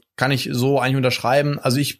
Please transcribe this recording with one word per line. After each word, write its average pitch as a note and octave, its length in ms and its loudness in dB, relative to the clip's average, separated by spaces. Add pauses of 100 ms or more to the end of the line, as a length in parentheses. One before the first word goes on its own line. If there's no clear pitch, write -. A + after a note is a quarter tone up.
(160)
kann C3 160 0
ich B2+ 220 -2
so C3 260 2
eigentlich B2+ 160 0
unterschreiben. C3+ 640 0
Also C3 200 0
ich - 200 -4